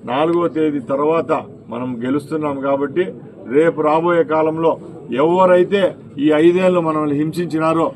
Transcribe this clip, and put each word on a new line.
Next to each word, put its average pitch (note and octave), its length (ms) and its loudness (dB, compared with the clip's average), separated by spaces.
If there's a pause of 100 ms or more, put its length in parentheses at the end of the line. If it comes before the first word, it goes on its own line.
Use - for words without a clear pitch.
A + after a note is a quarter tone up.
(100)
నాలుగో E3+ 340 0 (120)
తేదీ D3+ 240 0 (120)
తర్వాత D3+ 400 0 (400)
మనం B2 160 -6 (160)
గెలుస్తున్నాం C#3+ 520 -4 (100)
కాబట్టి C#3 380 -2 (520)
రేపు D#3 320 4
రాబోయే E3 360 2 (100)
కాలంలో D#3+ 380 0 (500)
ఎవరైతే F3+ 600 4 (420)
ఈ - 20 4 (180)
ఐదేళ్లు F3+ 440 4
మనల్ని D3+ 320 -2
హింసించినారో D#3+ 760 -2